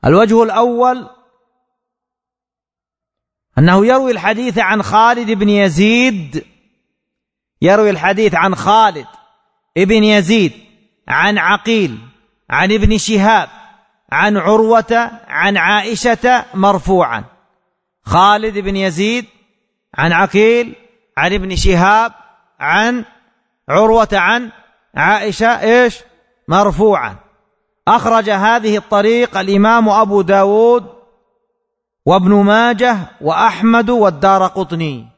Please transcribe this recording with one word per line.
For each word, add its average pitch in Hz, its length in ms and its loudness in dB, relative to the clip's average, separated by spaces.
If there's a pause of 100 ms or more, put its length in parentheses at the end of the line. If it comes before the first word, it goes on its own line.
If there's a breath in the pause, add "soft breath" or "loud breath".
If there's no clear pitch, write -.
الوجه 220 380 2
الأول 240 680 -2 (2500)
أنه 180 280 4
يروي 254 260 2
الحديث 220 460 -4
عن 208 260 -2
خالد 226 480 0
بن 208 180 0
يزيد، 202 960 0 (1160)
يروي 208 280 2
الحديث 190 460 -2
عن 185 200 0
خالد 196 520 0 (680)
بن 202 260 2
يزيد 208 500 2 (540)
عن 190 300 -2
عقيل 185 600 -2 (500)
عن 170 220 -2
ابن 214 260 0
شهاب 208 520 0 (600)
عن 185 260 0
عروة 220 720 0 (160)
عن 185 300 -2
عائشة 214 960 -2
مرفوعا. 185 680 -2 (800)
خالد 202 540 0
بن 196 180 -6
يزيد 196 500 -4 (680)
عن 160 160 -2
عقيل 220 640 0 (420)
عن 170 160 -2
ابن 190 220 -6
شهاب 202 580 2 (460)
عن 214 460 -2 (640)
عروة 220 440 2
عن 220 380 -2 (440)
عائشة 208 680 -2
إيش؟ 240 380 0 (480)
مرفوعا. 175 680 0 (720)
أخرج 220 420 0
هذه 214 480 0
الطريق 220 600 -2
الإمام 208 520 2
أبو 202 320 0
داود 202 760 2 (1080)
وابن 185 280 2
ماجه 220 640 2 (240)
وأحمد 214 680 0
والدارقطني. 180 1160 -2 (100)